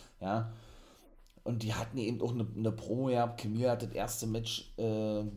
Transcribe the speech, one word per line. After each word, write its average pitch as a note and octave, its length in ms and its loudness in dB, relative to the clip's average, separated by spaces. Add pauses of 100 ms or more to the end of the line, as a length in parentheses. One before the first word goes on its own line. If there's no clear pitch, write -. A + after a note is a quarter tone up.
(220)
ja. A2 300 0 (920)
Und A2+ 180 0
die G#2+ 140 0
hatten B2+ 240 -2
eben A#2 220 0
auch A#2 120 2
eine, A#2 140 0 (100)
eine A2 140 2
Promo A#2+ 340 -2
gehabt. A#2 340 4
Camille A2+ 300 2
hat A#2+ 140 2
das A#2 80 -4
erste A2+ 340 -2
Match, A2+ 520 -2
äh, G#2+ 460 2 (140)